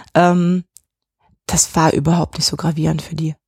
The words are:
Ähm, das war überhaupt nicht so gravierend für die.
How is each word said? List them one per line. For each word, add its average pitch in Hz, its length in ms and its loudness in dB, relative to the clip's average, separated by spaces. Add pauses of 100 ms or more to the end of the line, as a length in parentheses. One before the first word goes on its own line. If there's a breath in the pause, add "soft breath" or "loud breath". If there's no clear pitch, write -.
(140)
Ähm, 175 500 4 (840)
das - 300 -2
war 160 160 4
überhaupt 160 460 0
nicht - 80 -2
so 151 100 -4
gravierend 156 460 -2
für - 120 -12
die. 156 220 -6 (120)